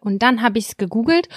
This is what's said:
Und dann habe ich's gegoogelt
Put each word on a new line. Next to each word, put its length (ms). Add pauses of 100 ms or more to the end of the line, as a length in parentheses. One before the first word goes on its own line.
Und 200
dann 200
habe 160
ich's 180
gegoogelt 600